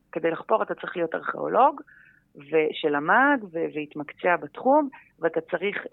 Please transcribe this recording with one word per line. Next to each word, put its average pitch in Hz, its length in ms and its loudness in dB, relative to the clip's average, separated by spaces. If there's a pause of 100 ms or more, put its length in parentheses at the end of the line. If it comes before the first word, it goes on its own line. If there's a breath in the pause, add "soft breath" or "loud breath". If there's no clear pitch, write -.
(120)
כדי 165 200 -2
לחפור 202 320 -2
אתה 170 120 -6
צריך - 220 -10
להיות 165 180 -2
ארכיאולוג, 202 640 2 (540 soft breath)
ו-, 156 360 0
שלמד 185 680 2 (120)
ו-, 165 140 -4 (100)
והתמקצע 151 600 -2
בתחום, 262 520 0 (300 loud breath)
ואתה 165 220 -2
צריך, 180 360 -4 (160)